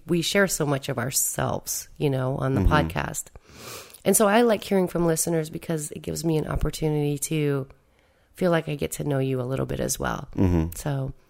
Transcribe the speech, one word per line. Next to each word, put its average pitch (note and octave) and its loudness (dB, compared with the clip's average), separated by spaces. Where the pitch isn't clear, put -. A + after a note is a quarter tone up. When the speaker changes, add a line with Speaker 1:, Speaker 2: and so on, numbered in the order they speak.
Speaker 1:
we E3+ 2
share G3 2
so D#3+ 0
much C#3+ -2
of B2 -2
ourselves, - -2
you D3+ 0
know, C3 0
on C3+ 0
the C3+ 2
Speaker 2:
Mm-hmm. F3+ 6
Speaker 1:
podcast. D#2+ 0
And G3 4
so G#3+ 4
I A3+ 6
like A3 2
hearing F#3+ 2
from E3+ 0
listeners D#3+ 0
because D#3+ -6
it D#3 -12
gives D#3 -4
me D#3+ 2
an D3+ 0
opportunity D3+ 0
to C#3+ 0
feel F3+ 2
like D#3+ 2
I D3 -2
get D#3 -4
to D3+ -8
know C#3+ 0
you C3 0
a B2 -4
little C3+ -2
bit B2+ -4
as B2 -2
well. - -4
Speaker 2:
Mm-hmm. F2 4
Speaker 1:
So C3+ -4